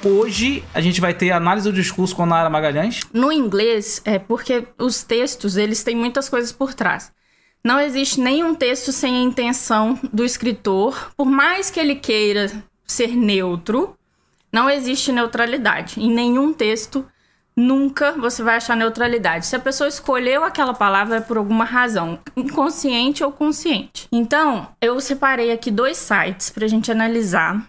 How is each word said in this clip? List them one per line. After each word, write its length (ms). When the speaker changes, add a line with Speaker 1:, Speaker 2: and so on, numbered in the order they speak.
Speaker 1:
Hoje 540
a 60
gente 200
vai 140
ter 160
análise 400
do 40
discurso 420
com 100
Nara 240
Magalhães. 500
Speaker 2:
No 180
inglês, 760
é 140
porque 480
os 280
textos, 520
eles 280
têm 100
muitas 340
coisas 220
por 240
trás. 380
Não 140
existe 420
nenhum 320
texto 380
sem 260
a 60
intenção 760
do 120
escritor, 920
por 100
mais 440
que 80
ele 160
queira 560
ser 300
neutro, 800
não 160
existe 440
neutralidade. 880
Em 100
nenhum 420
texto, 540
nunca 560
você 300
vai 140
achar 200
neutralidade. 720
Se 80
a 60
pessoa 260
escolheu 560
aquela 320
palavra, 440
é 20
por 160
alguma 280
razão, 540
inconsciente 840
ou 80
consciente. 800
Então, 560
eu 200
separei 520
aqui 180
dois 280
sites 520
pra 160
gente 240
analisar. 800